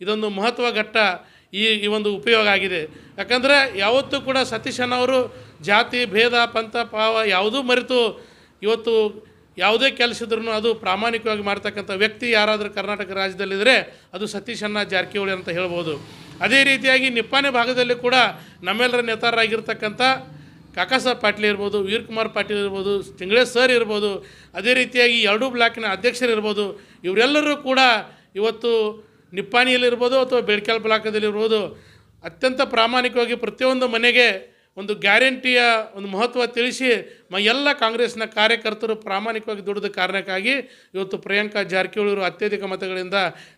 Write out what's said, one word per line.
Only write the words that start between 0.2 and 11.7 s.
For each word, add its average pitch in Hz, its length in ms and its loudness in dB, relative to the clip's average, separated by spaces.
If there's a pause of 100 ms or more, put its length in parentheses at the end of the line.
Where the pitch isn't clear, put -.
ಮಹತ್ವ 233 440 -2
ಘಟ್ಟ 214 240 -2 (580)
ಈ, 202 100 0
ಈ 214 220 2
ಒಂದು 208 280 0
ಉಪಯೋಗ 220 340 2
ಆಗಿದೆ. 190 340 0 (360)
ಯಾಕಂದರೆ 247 600 2
ಯಾವತ್ತೂ 262 420 0
ಕೂಡ 262 180 -2
ಸತೀಶ್ 247 420 -4
ಅಣ್ಣ 247 140 -2
ಅವರು 254 540 0 (140)
ಜಾತಿ, 233 420 2
ಭೇದ, 226 300 2
ಪಂಥ, 233 420 0
ಪಾವ 220 480 0
ಯಾವುದೂ 208 380 2
ಮರೆತು 247 680 0 (340)
ಇವತ್ತು 220 640 0 (320)
ಯಾವುದೇ 226 320 2
ಕೆಲಸ 240 320 -2
ಇದ್ರೂ 226 280 -4
ಅದು 220 240 0
ಪ್ರಾಮಾಣಿಕವಾಗಿ 220 680 -2
ಮಾಡ್ತಕ್ಕಂಥ 202 480 -6